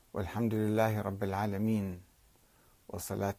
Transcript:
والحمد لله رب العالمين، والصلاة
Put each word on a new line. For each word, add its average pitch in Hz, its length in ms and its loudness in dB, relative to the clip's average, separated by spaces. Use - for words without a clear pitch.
والحمد 107 400 0
لله 107 460 4
رب 98 220 -4
العالمين، 98 800 0
والصلاة 98 500 -4